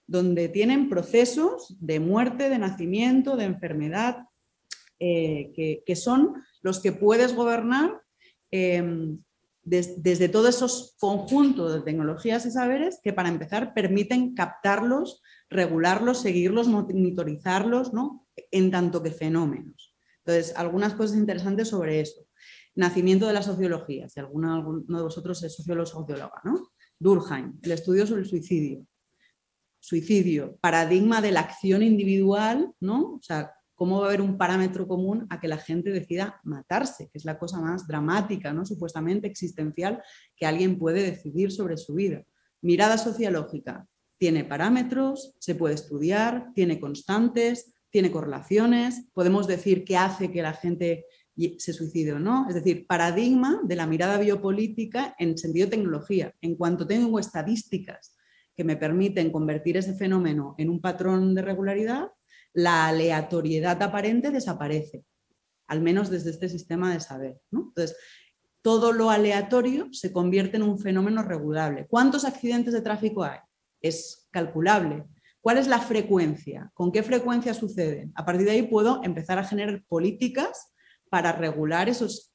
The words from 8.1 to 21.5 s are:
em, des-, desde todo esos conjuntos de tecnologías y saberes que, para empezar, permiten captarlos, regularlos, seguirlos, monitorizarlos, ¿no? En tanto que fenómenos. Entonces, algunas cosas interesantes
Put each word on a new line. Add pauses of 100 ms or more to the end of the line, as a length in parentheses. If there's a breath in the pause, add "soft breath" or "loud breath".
em, (420)
des-,
desde
todo
esos
conjuntos
de
tecnologías
y
saberes
que,
para
empezar,
permiten
captarlos, (280 soft breath)
regularlos,
seguirlos,
monitorizarlos,
¿no? (200)
En
tanto
que
fenómenos. (260)
Entonces,
algunas
cosas
interesantes